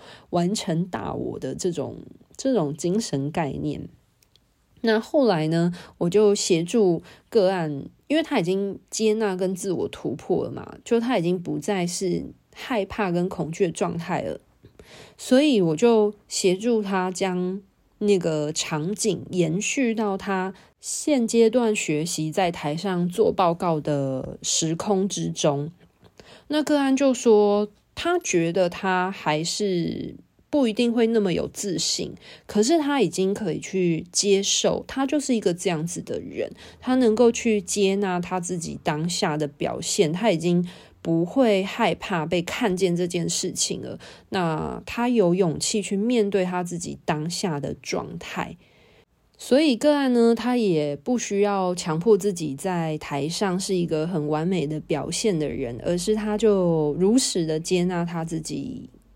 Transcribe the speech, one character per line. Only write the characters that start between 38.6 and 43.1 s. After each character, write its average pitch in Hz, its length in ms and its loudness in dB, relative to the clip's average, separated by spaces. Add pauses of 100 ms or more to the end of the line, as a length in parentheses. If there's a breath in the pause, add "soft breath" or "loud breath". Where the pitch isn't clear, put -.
当 160 260 -2
下 175 280 0
的 151 100 -2
表 - 320 -6
现， 170 320 2
他 202 180 0
已 170 80 2
经 175 300 2 (360 loud breath)
不 165 200 2
会 208 400 2
害 196 300 0
怕 170 320 -2
被 175 160 0
看 185 340 -2
见 180 200 2
这 180 100 0
件 170 240 -2